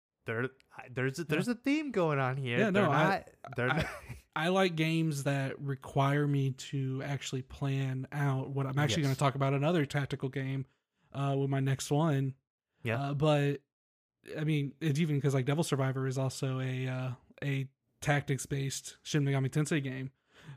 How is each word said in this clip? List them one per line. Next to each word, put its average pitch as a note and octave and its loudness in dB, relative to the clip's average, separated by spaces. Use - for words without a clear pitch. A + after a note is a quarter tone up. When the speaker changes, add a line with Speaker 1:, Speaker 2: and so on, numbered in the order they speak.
Speaker 1:
there, A#2+ -2
there's C3 -2
a, E3+ -2
Speaker 2:
Yeah. D3+ -8
Speaker 1:
there's D#3+ 0
a B3 2
theme C#4+ 0
going D#3+ 2
on C3 0
here. B2 -2
Speaker 2:
Yeah, G#3 4
Speaker 1:
They're G3 4
Speaker 2:
no, D3+ 4
I, C3 4
Speaker 1:
not, - 0
they're B2 2
Speaker 2:
I, C#3+ 2
Speaker 1:
not - 0
<laughs> - -12
Speaker 2:
I D#3 0
like F#3+ 2
games D#3+ 0
that C#3 -2
require C#3+ 0
me C#3 2
to C3 -4
actually C3+ -4
plan C3+ -4
out C#3 0
what C#3 -2
I'm C3+ -2
actually D3 2
gonna C#3 2
Speaker 1:
Yes. C3 -2
Speaker 2:
talk C#3 4
about C#3 2
another D3 2
tactical C#3 -4
game, C3+ -4
uh, C#3 -2
with C#3 0
my C3+ 0
next C3+ 0
one. C#3+ 2
Speaker 1:
Yeah. A#2 0
Speaker 2:
Uh, C#3+ -2
but, C#3+ 2
I D#3 -2
mean, D3 0
it's D3+ 0
even D3+ 2
'cause, C#3 2
like, C3 2
Devil D3 2
Survivor C3+ 0
is C3 -2
also C3 -2
a, C3 -4
uh, B2+ -4
a C3+ -2
tactics-based C#3 -2
Shin D3 0
Megami C3+ 0
Tensei D3+ 0
game, C3 -8